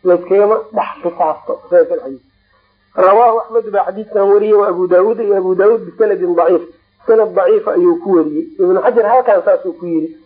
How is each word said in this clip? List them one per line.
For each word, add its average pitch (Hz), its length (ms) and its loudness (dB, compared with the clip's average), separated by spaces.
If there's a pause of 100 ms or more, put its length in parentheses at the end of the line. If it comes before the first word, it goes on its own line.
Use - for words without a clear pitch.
layskagama 190 520 2 (160)
dhex - 180 -4 (120)
qisaasto." 165 500 -6 (1400)
Rawaahu 226 440 2
Axmed 220 320 -4
baa 196 140 -2
xadiidkan 202 360 -4 (100)
wariyey, 214 220 2
wa 202 140 2
Abu 180 180 -2
Daawuud 196 340 2
iyo 202 160 0
Abu 185 180 -2
Daawuud 208 320 2
bisanadin 175 500 -2
daciif, 170 260 2 (440)
sanad 220 280 2
daciif 196 340 0
ayuu 175 360 2
ku 202 120 -8
wariyey. 151 280 -2 (160)
Ibnu 185 220 2
Xajar 226 260 0
halkan 233 360 2
saasuu 180 280 -2
ku 175 140 -14
yidhi 160 400 -6